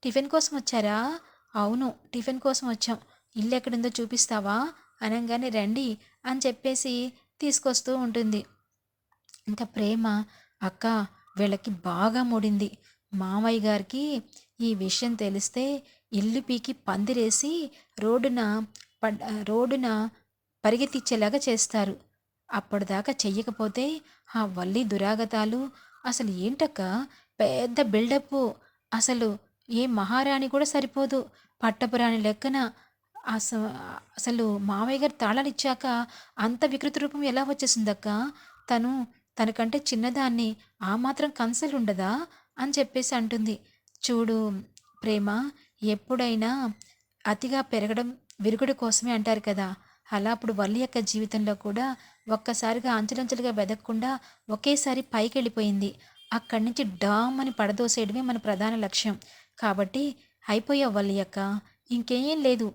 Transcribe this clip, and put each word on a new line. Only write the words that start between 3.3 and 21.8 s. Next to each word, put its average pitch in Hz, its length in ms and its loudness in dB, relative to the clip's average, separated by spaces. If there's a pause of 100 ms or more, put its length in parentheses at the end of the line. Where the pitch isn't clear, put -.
ఇల్లు 226 180 2
ఎక్కడుందో 247 340 0
చూపిస్తావా?" 220 680 0 (460)
అనంగానే, 233 460 -2
"రండి" 220 400 0 (360)
అని 262 160 -2
చెప్పేసి 262 540 0 (460)
తీసుకొస్తూ 269 560 0
ఉంటుంది. 226 440 0 (1040)
ఇంకా 214 180 -4
ప్రేమ, 220 400 0 (580)
"అక్క, 190 240 -4 (500)
వీళ్ళకి 202 340 0 (140)
బాగా 202 380 2
మూడింది, 214 460 2 (440)
మామయ్య 202 480 0
గారికి 214 440 0 (560)
ఈ 233 140 2
విషయం 190 400 0
తెలిస్తే 202 500 -2 (480)
ఇల్లు 220 280 2
పీకి 247 320 -4 (100)
పందిరేసి 220 680 0 (460)
రోడ్డున 240 420 2 (560)
పడ్-, 214 280 -2 (200)
రోడ్డున 240 440 2 (760)
పరిగెత్తించేలాగా 233 760 2
చేస్తారు, 214 560 0 (540)